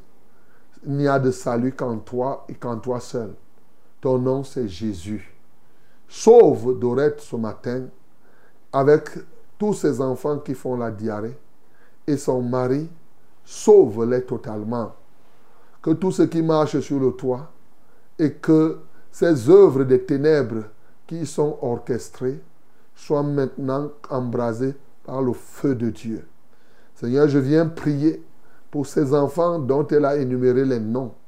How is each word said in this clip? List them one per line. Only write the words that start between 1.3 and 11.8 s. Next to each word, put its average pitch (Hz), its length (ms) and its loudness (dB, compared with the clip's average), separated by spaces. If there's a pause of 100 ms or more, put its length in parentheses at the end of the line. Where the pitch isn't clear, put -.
salut 127 420 0
qu'en 123 260 -4
toi 123 500 -4
et - 60 -10
qu'en 120 220 -6
toi 123 240 -4
seul. 110 340 -6 (680)
Ton 127 180 4
nom, 131 260 0
c'est 127 240 -4
Jésus. 95 680 -6 (720)
Sauve 131 680 8
Dorette 131 420 2
ce - 160 -10
matin 120 480 -6 (880)
avec 147 380 6 (480)
tous 208 160 2
ses 135 260 0
enfants 135 380 -2
qui 135 160 -6
font 127 220 -6
la 120 140 -4
diarrhée 107 460 -6 (680)